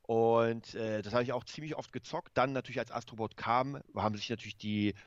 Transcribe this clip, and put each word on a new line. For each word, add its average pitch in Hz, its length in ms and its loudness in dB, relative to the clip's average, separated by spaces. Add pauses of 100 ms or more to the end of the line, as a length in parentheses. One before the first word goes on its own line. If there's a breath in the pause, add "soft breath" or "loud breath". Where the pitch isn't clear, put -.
Und, 117 720 4
äh, 110 260 -2
das 101 120 -6
habe 120 100 4
ich 123 80 -2
auch 120 140 -4
ziemlich 151 320 -10
oft - 160 -10
gezockt. - 440 -8
Dann 131 140 4
natürlich, 123 280 -4
als 113 120 -6
Astrobot 113 460 -6
kam, 131 440 0 (140)
haben 104 200 2
sich 104 140 -8
natürlich 110 280 -8
die 104 380 0 (100)